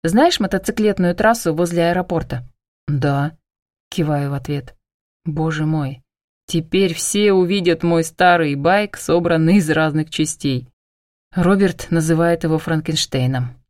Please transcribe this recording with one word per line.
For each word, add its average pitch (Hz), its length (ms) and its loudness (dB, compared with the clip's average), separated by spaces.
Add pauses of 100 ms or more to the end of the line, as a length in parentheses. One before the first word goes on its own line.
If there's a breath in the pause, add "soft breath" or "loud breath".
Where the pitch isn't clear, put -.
Знаешь 254 360 2
мотоциклетную 196 720 0
трассу 208 400 0
возле 170 360 0
аэропорта?" 170 540 -4 (440)
"Да", — 143 500 -2 (520)
киваю 147 400 -2
в 139 40 -4
ответ. 139 420 -8 (480)
"Боже 156 400 -2
мой, 147 380 -4 (440)
теперь 170 460 0
все 202 400 0
увидят 175 520 2
мой 170 180 2
старый 165 540 2
байк, 190 400 0
собранный 170 600 2
из 160 140 2
разных 156 400 0
частей. 139 580 -4 (640)
Роберт 190 580 0
называет 165 520 0
его 160 160 0
Франкенштейном". 135 1120 -4